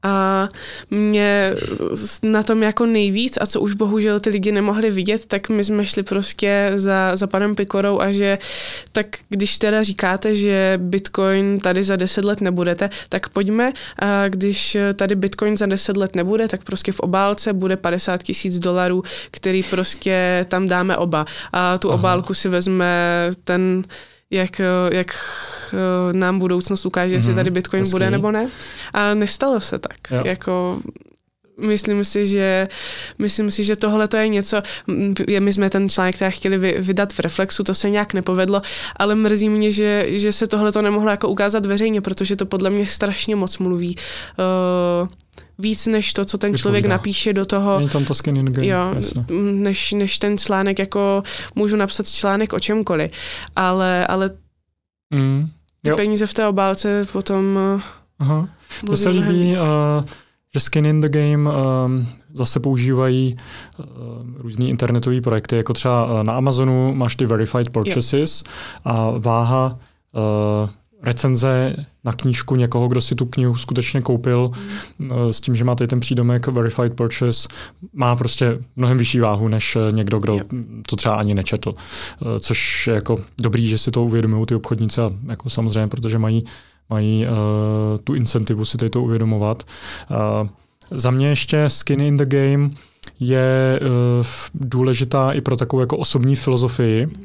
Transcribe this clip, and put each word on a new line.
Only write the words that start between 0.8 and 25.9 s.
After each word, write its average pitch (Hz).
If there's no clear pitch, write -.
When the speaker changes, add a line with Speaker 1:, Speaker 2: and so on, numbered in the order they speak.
Speaker 1:
mě 202
s-, 208
na 214
tom 220
jako 214
nejvíc, 220
a -
co -
už 208
bohužel 208
ty 208
lidi 202
nemohli 208
vidět, 202
tak 196
my 214
jsme 208
šli 196
prostě 202
za, 190
za 196
panem 202
Pikorou 202
a 196
že: 202
"Tak 214
když 202
teda 214
říkáte, 196
že 196
Bitcoin 196
tady 185
za 196
deset 190
let 202
nebudete, 180
tak 196
pojďme, 220
a 202
když 196
tady 202
Bitcoin 202
za 208
deset 196
let 190
nebude, 208
tak 190
prostě -
v -
obálce 196
bude 190
padesát 180
tisíc 180
dolarů, 180
který 190
prostě 185
tam 190
dáme 180
oba." 160
A 180
tu 190
Speaker 2:
Aha. -
Speaker 1:
obálku 180
si -
vezme 175
ten, 185
jak, 185
jak, 185
eh, 185